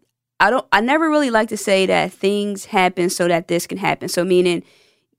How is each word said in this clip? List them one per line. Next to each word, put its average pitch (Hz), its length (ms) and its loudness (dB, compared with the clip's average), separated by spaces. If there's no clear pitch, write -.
I 190 100 4
don't, 247 220 0
I 202 100 4
never 311 280 2
really 294 220 2
like 220 180 0
to 214 80 -8
say 190 300 2
that 180 260 0
things 202 520 -2
happen 185 440 0
so 175 180 -2
that 175 220 -2
this 170 180 -2
can 175 100 -8
happen. 160 300 -4
So 180 160 -2
meaning 180 400 2